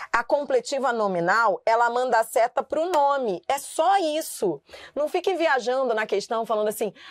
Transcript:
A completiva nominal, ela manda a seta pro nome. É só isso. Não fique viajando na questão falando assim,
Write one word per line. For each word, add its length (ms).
A 120
completiva 680
nominal, 720
ela 280
manda 280
a 40
seta 400
pro 260
nome. 580
É 120
só 400
isso. 600
Não 120
fique 280
viajando 580
na 140
questão 400
falando 220
assim, 220